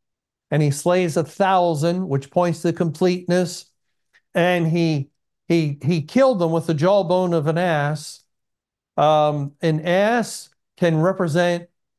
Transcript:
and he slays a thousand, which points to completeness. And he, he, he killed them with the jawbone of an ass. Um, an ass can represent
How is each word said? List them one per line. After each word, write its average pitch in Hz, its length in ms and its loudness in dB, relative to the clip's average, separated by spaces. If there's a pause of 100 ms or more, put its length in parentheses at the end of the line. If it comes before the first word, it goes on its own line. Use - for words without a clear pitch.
(500)
and 147 100 0
he 147 120 2
slays 175 440 0
a 170 60 0
thousand, 175 880 0
which 139 200 -4
points 175 340 0
to 175 100 0
completeness. 180 960 -2 (680)
And 175 320 2
he, 160 440 0 (360)
he, 156 340 0
he 156 220 0
killed 254 380 2
them 165 100 0
with 165 160 -2
the 165 80 0
jawbone 180 600 2
of 156 120 0
an 160 100 0
ass. 151 680 -4 (720)
Um, 147 560 2 (100)
an 156 240 0
ass 202 640 -2 (260)
can 165 220 2
represent 175 720 0 (300)